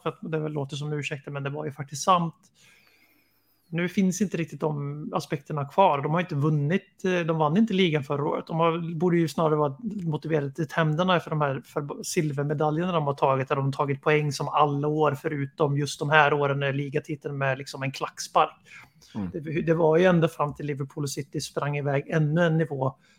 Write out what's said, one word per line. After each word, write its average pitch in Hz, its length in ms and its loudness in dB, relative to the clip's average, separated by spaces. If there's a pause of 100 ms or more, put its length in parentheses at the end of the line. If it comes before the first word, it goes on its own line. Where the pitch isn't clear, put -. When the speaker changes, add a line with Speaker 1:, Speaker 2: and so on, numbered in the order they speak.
Speaker 1:
För 165 60 -4
att 156 140 -8
det 156 260 -4
låter 147 280 -6
som 147 160 -6
ursäkter, 147 380 -8
men 143 120 -8
det 139 80 -6
var 151 140 -8
ju 151 80 -8
faktiskt 139 300 -10
sant. 175 320 2 (1400)
Nu 170 180 -2
finns 185 320 0
inte 190 160 -2
riktigt 160 240 -6
de 147 540 -4
aspekterna 156 500 -4
kvar. 147 380 4
De 151 100 0
har 175 80 2
inte 160 140 -4
vunnit, 151 680 0
eh, 180 160 2
de 165 180 0
vann 156 180 4
inte 220 180 4
ligan 156 300 4
förra 143 200 -2
året. 165 220 -4
De 165 140 -4
har, 165 340 0
borde 170 220 2
ju 165 120 2
snarare 156 280 2
vara 147 200 0 (280)
motiverade 151 480 -2
till 160 160 -4
tänderna 165 520 2
för - 100 -8
de 156 100 -2
här, 143 240 -2
för 151 400 -8
silvermedaljerna 151 880 -2
de 156 140 0
har 139 80 0
tagit. 135 340 2
Där 147 80 0
de 135 80 0
har 139 80 0
tagit 143 300 -2
poäng 151 300 2
som 143 160 -4
alla 147 400 2
år 151 260 2
förutom 139 640 -2
just 143 200 -4
de 151 120 -4
här 151 220 6
åren 143 280 0
när 139 120 0
ligatiteln 143 640 -6
med, 135 200 0
liksom, 139 240 -12
en 135 100 -4
klackspark. - 580 0 (640)
Speaker 2:
Mm. 196 180 -6
Speaker 1:
Det, 160 300 -4
det 160 120 4
var 160 220 4
ju 180 80 6
ända 170 240 6
fram 147 260 -4
till 147 120 -10
Liverpool 143 380 -6
och 139 60 -4
City 147 300 -8
sprang 143 380 -4
iväg 143 300 -2
ännu 160 380 2
en 160 120 4
nivå 135 360 -2 (240)